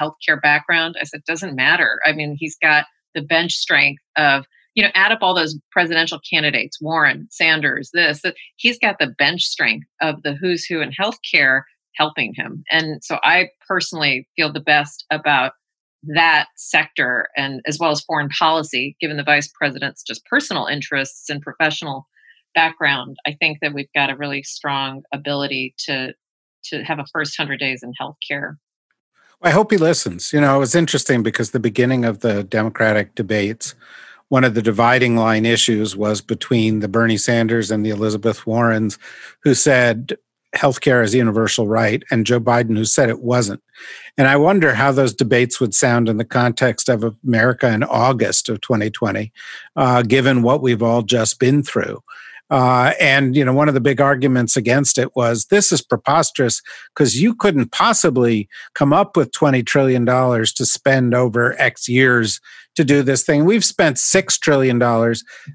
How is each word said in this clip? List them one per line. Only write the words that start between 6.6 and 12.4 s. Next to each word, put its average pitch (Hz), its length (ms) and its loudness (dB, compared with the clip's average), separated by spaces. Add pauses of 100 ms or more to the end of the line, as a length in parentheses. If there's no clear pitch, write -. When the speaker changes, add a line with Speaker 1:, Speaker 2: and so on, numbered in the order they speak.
Speaker 1:
Warren, 151 500 -2
Sanders, 151 640 -2
this, 160 300 -2
that, 180 120 -4 (220)
he's 240 220 -2
got 208 200 -2
the - 80 0
bench 147 360 -2
strength 127 440 -4 (140)
of 151 220 -4
the 143 100 -6
who's 170 320 -4
who 165 160 -6
in 135 100 -6
healthcare 143 720 -2 (340)
helping 151 400 -4
him. 147 360 -10